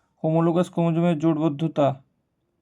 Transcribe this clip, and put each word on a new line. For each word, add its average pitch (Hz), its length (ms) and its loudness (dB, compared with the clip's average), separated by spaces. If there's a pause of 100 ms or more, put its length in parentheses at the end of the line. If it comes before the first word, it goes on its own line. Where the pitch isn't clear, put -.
(220)
হোমোলোগাস 165 520 0
ক্রোমোজোমের 170 480 0
জোটবদ্ধতা। 151 680 0 (720)